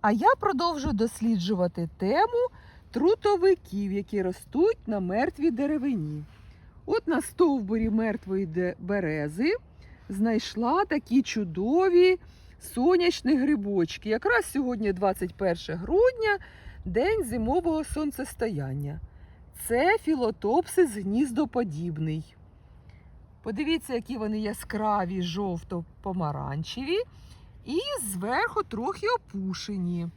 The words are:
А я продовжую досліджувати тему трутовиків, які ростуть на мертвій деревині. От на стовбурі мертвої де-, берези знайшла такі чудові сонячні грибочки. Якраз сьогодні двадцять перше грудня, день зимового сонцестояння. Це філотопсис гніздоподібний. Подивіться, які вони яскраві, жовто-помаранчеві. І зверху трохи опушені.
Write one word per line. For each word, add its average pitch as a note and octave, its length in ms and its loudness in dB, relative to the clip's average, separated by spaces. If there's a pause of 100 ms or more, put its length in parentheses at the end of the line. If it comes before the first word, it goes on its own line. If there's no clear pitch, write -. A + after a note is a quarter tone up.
А G#3 100 4
я D4+ 280 6
продовжую D#4 540 0
досліджувати F#3+ 1040 0
тему A#4 500 2 (440)
трутовиків, F4 1000 2
які G3+ 280 -4
ростуть C#4 640 0
на G#3 120 -2
мертвій A3+ 520 0
деревині. A#3 720 -2 (640)
От - 220 0
на D#4+ 140 2
стовбурі A3+ 680 0
мертвої G3+ 560 -2
де-, F3 340 -2
берези F3+ 760 -2 (560)
знайшла A#3 760 0
такі C#4 360 0
чудові E4+ 1000 4 (420)
сонячні E4+ 760 2
грибочки. G3+ 720 0
Якраз G#4 420 2
сьогодні A#3+ 420 0
двадцять F#3 420 0
перше F3 380 -2
грудня, G#4 640 2 (480)
день D#4 380 2
зимового C#4+ 600 0
сонцестояння. D#3+ 1160 -6 (680)
Це D4+ 300 4
філотопсис C#4+ 960 0
гніздоподібний. F#3+ 1400 -2 (1080)
Подивіться, C#4 500 -2
які A#3+ 240 -4
вони G#3+ 220 -2
яскраві, G#3 840 -2
жовто-помаранчеві. F3 1800 -4 (680)
І D4 140 -2 (240)
зверху A#3+ 600 -2
трохи F#4 440 -6
опушені. F#3+ 1080 -4